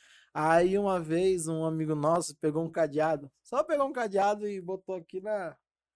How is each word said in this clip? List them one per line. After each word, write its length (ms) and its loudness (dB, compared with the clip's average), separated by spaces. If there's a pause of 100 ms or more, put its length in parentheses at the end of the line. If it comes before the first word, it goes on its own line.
(320)
Aí, 460 4
uma 220 2
vez, 480 0
um 160 -2
amigo 320 -2
nosso 400 0
pegou 260 -2
um 80 -6
cadeado, 580 0 (140)
só 220 -2
pegou 240 0
um 40 -6
cadeado 560 0
e 120 -6
botou 340 -8
aqui 260 -8
na, 360 -6 (400)